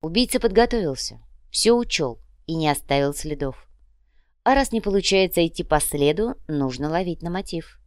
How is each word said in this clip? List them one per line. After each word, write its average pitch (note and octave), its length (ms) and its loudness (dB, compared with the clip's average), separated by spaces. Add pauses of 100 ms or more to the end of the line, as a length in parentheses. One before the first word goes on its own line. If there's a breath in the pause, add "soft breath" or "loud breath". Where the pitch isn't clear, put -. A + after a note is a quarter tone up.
Убийца G#3 380 0
подготовился, G#3 800 0 (280)
всё - 280 2
учёл D3 420 -2 (260)
и D#3+ 100 -4
не D#3 140 0
оставил C#3+ 440 0
следов. C#3+ 540 -8 (760)
А C4 120 4
раз C4+ 180 0
не A3 80 0
получается F#3+ 680 2
идти E3 160 -6
по D3+ 160 2
следу, D#3 560 0 (120)
нужно C#3 420 -4
ловить F3 320 -4
на E3+ 80 -8
мотив. F3 580 -8